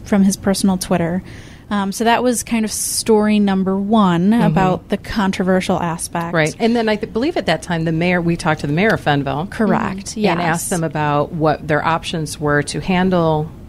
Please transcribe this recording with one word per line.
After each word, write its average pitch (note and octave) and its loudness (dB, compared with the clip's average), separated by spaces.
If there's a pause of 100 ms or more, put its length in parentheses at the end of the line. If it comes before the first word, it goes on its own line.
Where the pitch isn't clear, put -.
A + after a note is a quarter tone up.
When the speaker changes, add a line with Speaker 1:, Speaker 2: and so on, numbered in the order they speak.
Speaker 1:
from G3+ 4
his G3 4
personal F#3+ 0
Twitter. F3 -2 (440)
Um, G3 -2
so A3 -4
that A3+ 2
was B3 0
kind A3+ -2
of G#3+ -4
story G#3+ 2
number F#3+ 2
one G3 4
Speaker 2:
Mm-hmm. A#3 4
Speaker 1:
about F3+ 2
the G#3+ -2
controversial F#3+ 0
aspect. E3+ -6
Speaker 2:
Right. D#3 2
And A#3 2
then A#3 0
I G#3+ 2
th-, G3+ -8
believe C4 -2
at B3+ -4
that D#3+ 0
time E3 -2
the E3 0
mayor, F3+ 2
we E3+ 0
talked D#3 -2
to D#3+ -4
the C#3+ 0
mayor F#3+ 2
of D#3 0
Fenville. C#3+ -2
Speaker 1:
Correct, G3 -2
Speaker 2:
Mm-hmm. - -8
Speaker 1:
yes. G3+ 2
Speaker 2:
And E3+ -2
asked E3+ -2
them E3+ -2
about D3+ -2
what D#3 0
their D3+ 0
options D#3+ -4
were D3 2
to D3 -6
handle E3+ 0 (180)